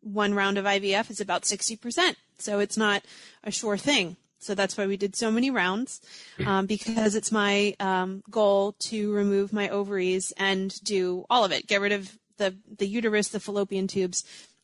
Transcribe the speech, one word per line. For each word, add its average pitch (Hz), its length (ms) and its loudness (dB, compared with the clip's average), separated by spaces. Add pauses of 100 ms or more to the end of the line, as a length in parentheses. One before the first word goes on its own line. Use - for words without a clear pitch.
one 202 320 0
round 202 240 2
of 196 80 -2
I 196 140 2
V 196 140 0
F 214 160 0
is 214 120 -8
about 185 240 -4
sixty 208 300 -4
percent. 311 420 0 (220)
So 208 200 -2
it's 202 180 -2
not 208 260 2 (400)
a 214 80 -8
sure 208 260 -2
thing. 190 400 0 (220)
So - 140 -6
that's 196 240 0
why 202 80 0
we 196 100 0
did 196 200 -2
so 220 160 0
many 240 180 2
rounds, 208 520 0 (440)
um, 196 220 2
because 214 480 0
it's 214 160 -2
my, 202 480 2
um, 190 500 -2
goal 202 440 4
to 208 380 -4
remove 202 400 2
my 202 180 0
ovaries 196 680 0
and 190 460 0
do 185 480 0
all 240 120 6
of 190 80 2
it, 147 140 -2
get 202 160 2
rid 202 100 2
of 196 240 -4 (220)
the, 190 180 0 (220)
the 202 80 0
uterus, 208 440 2
the 214 100 -4
fallopian 196 480 -2
tubes 185 360 -2 (400)